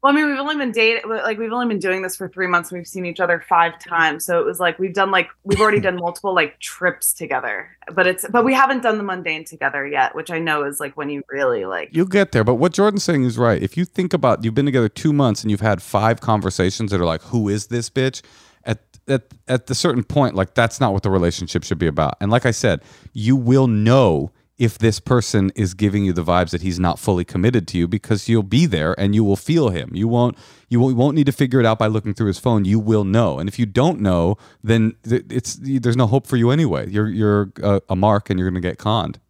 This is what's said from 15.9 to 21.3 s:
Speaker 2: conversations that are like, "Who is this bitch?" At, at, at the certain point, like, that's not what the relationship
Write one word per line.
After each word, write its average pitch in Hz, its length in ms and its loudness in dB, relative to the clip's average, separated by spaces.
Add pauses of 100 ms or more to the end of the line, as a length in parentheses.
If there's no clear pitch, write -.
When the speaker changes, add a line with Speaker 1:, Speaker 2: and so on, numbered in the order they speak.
Speaker 2:
conversations 98 720 0
that 95 80 0
are 87 60 2
like, 82 160 -2
"Who 110 260 -2
is 104 180 -2
this 120 240 -6
bitch?" 131 320 -2 (420)
At, 113 140 -4 (300)
at, 135 140 0 (260)
at 127 180 -2
the 131 80 -4
certain 123 300 0
point, 143 320 0
like, 95 180 -2
that's 117 260 2
not 120 120 2
what 98 120 0
the 101 60 0
relationship 87 540 0